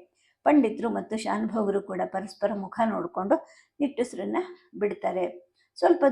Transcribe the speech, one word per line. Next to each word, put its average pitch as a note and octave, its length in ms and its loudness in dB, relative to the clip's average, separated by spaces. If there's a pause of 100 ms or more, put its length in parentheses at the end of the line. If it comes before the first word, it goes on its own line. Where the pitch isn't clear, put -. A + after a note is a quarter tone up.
(440)
ಪಂಡಿತರು A#3 460 4
ಮತ್ತು G3 280 -4
ಶಾನುಭೋಗರು G#3 640 -2
ಕೂಡ F#3 240 -6
ಪರಸ್ಪರ G3+ 480 -4
ಮುಖ G3 320 -6
ನೋಡ್ಕೊಂಡು G3 500 0 (440)
ನಿಟ್ಟುಸಿರನ್ನ A3 580 -2 (420)
ಬಿಡ್ತಾರೆ. F#3 720 -2 (240)
ಸ್ವಲ್ಪ F4 360 4